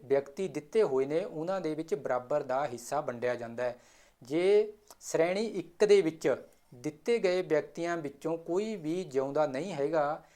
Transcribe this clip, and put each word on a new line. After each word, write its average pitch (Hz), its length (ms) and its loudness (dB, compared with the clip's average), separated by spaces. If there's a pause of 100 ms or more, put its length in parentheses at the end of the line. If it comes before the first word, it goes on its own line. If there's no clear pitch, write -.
ਵਿਅਕਤੀ 139 440 0
ਦਿੱਤੇ 151 340 0
ਹੋਏ 135 240 2
ਨੇ, 160 180 0
ਉਹਨਾਂ 175 360 -4
ਦੇ 156 140 -2
ਵਿੱਚ 156 200 -6
ਬਰਾਬਰ 135 480 -2
ਦਾ 131 240 -2
ਹਿੱਸਾ 123 340 -6
ਵੰਡਿਆ 123 340 -2
ਜਾਂਦਾ 117 300 -6
ਹੈ। 120 160 -6 (420)
ਜੇ 190 500 4 (280)
ਸ਼੍ਰੇਣੀ 185 460 0
ਇੱਕ - 380 -4
ਦੇ 202 180 8
ਵਿੱਚ 160 340 0 (380)
ਦਿੱਤੇ 151 440 -2
ਗਏ 185 240 2
ਵਿਅਕਤੀਆਂ 165 540 -2
ਵਿੱਚੋਂ 160 420 -6
ਕੋਈ 202 380 -4
ਵੀ 170 280 -4
ਜਿਉਂਦਾ 139 420 0
ਨਹੀਂ 143 260 -4
ਹੈਗਾ, 151 500 0 (140)